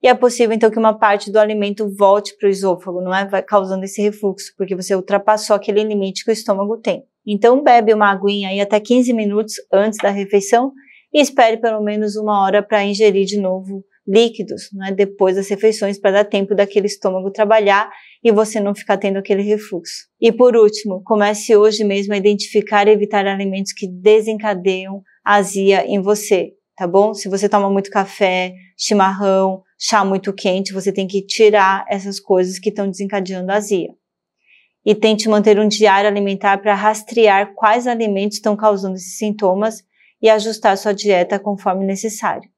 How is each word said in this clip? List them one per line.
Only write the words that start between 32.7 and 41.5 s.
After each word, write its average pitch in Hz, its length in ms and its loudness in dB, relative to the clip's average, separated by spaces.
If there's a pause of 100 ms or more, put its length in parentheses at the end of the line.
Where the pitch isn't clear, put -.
tão 202 180 -6
desencadeando 190 600 -6
azia. 202 380 -2 (960)
E 208 100 2
tente 214 320 0
manter 208 320 4
um 214 80 2
diário 208 420 2
alimentar 196 500 -2
pra 202 140 0
rastrear 208 840 2
quais 233 320 2
alimentos 208 520 -2
tão 208 160 -2
causando 202 400 0
esses - 220 -14
sintomas 214 640 -2 (380)
e 220 80 4
ajustar 214 480 2
sua 208 160 -2
dieta 202 440 0
conforme 196 480 -4